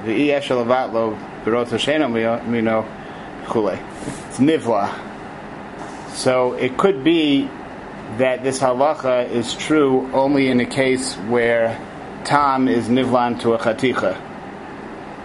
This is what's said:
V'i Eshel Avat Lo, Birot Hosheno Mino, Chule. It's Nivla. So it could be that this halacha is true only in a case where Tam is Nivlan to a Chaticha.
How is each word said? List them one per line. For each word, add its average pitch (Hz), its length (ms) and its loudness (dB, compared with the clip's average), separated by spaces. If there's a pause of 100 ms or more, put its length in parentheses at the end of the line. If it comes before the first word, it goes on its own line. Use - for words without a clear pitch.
V'i 113 260 2
Eshel 135 360 2
Avat 123 260 2
Lo, 110 240 0 (300)
Birot 120 220 2
Hosheno 117 800 0
Mino, 113 360 2 (640)
Chule. 104 320 0 (500)
It's - 120 -12
Nivla. 117 500 2 (1300)
So 127 380 2
it 127 240 -4
could 185 260 2
be 151 440 2 (720)
that 127 240 2
this 135 180 -2
halacha 127 680 2
is 117 240 -2
true 131 600 2
only 135 340 4
in 123 140 4
a 120 40 0
case 131 500 0 (120)
where 117 500 2 (460)
Tam 139 460 4
is 117 180 2
Nivlan 120 540 2
to 113 120 4
a 113 60 2
Chaticha. 113 560 0 (1080)